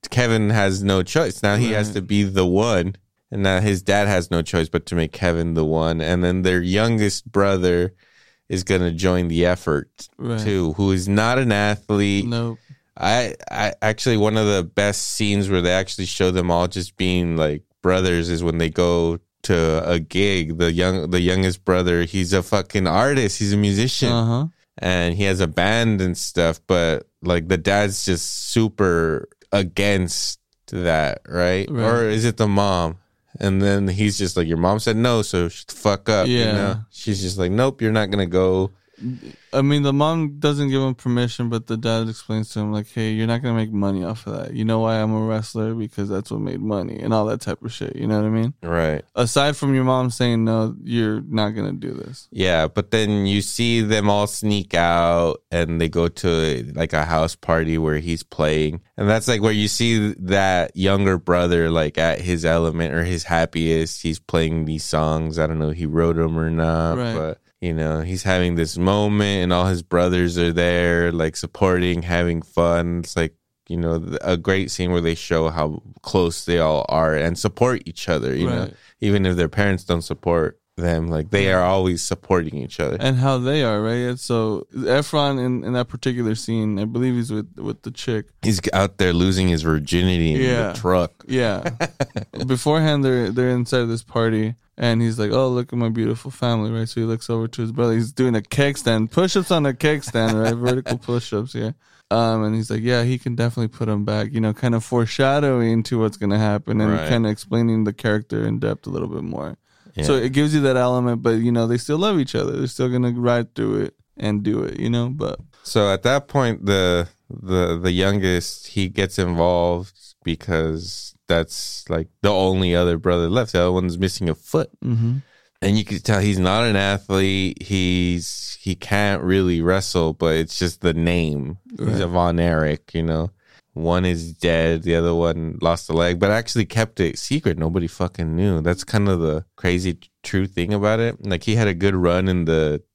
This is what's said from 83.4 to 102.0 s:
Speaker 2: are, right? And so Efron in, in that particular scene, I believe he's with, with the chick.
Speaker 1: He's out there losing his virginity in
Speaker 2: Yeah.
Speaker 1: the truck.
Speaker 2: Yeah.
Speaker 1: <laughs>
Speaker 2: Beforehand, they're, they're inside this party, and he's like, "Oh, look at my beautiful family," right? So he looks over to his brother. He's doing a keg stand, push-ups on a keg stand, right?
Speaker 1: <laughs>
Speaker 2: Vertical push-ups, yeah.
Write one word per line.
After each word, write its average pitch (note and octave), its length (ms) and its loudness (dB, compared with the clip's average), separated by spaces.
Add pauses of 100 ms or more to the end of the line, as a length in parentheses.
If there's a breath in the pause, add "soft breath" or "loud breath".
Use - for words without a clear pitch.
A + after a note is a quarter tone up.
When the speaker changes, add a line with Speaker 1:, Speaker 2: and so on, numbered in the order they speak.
Speaker 2:
are, G#2+ 160 0
right? A2 120 -2 (180)
And B2 100 -8
so A2 460 -2 (100)
Efron C#3 680 0
in, B2+ 200 -2
in A2+ 80 -4
that B2 160 -2
particular A#2+ 460 -2
scene, A2 440 -2
I G#2 60 -2
believe B2 300 -2
he's A#2 180 -4
with, G#2+ 240 -6
with G#2 260 -8
the - 80 -12
chick. A2 360 -6 (160)
Speaker 1:
He's G2+ 180 0 (140)
out F#2+ 240 0
there F2+ 160 4
losing F#2 340 4
his E2 140 2
virginity E2 720 2
in - 80 2
Speaker 2:
Yeah. A#2+ 300 0
Speaker 1:
the F2 60 -8
truck. F2+ 480 0
Speaker 2:
Yeah. A#2 440 -2 (340)
Speaker 1:
<laughs> G#2+ 420 -8
Speaker 2:
Beforehand, D3 580 2
they're, B2 260 2
they're B2+ 200 0
inside B2 360 0
this A2+ 160 -4
party, A2+ 520 0 (220)
and A#2 240 2
he's A#2 180 0
like, G#2 140 0
"Oh, C3 160 2
look B2 240 -2
at A#2+ 60 -4
my A#2 100 0
beautiful A2+ 420 -2
family," A2+ 400 -2
right? A2+ 180 -4
So - 120 -4
he A2+ 60 0
looks A2+ 240 -4
over A2+ 180 0
to A#2 140 -6
his A2+ 100 -4
brother. A#2 220 2
He's A#2 180 0
doing B2+ 220 2
a G#2+ 80 0
keg C#3 340 0
stand, A2+ 340 0
push-ups F#3 400 2
on D#3+ 140 2
a C#3 100 0
keg D3+ 300 0
stand, A2+ 340 0
right? A2+ 160 2
Speaker 1:
<laughs> - 0 -
Speaker 2:
Vertical B2 440 -2
push-ups, A#2 560 -4
yeah. A2 160 -4 (400 soft breath)